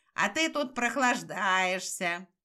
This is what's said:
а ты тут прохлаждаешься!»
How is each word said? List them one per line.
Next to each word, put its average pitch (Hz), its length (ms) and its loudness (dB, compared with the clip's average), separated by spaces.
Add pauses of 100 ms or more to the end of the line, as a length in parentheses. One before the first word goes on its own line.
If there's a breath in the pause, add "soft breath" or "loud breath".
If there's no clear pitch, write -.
(140 soft breath)
а 208 160 0
ты 320 180 0
тут 302 260 -2
прохлаждаешься!» 185 1500 0 (180)